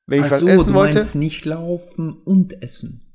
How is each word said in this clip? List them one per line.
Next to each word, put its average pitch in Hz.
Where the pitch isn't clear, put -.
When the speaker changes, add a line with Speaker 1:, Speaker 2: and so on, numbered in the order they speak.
Speaker 1:
wenn 139
ich 143
Speaker 2:
Ach 143
Speaker 1:
was 143
Speaker 2:
so, 175
Speaker 1:
essen 190
Speaker 2:
du -
Speaker 1:
wollte 151
Speaker 2:
meinst 214
nicht 156
laufen 165
und 185
essen. 117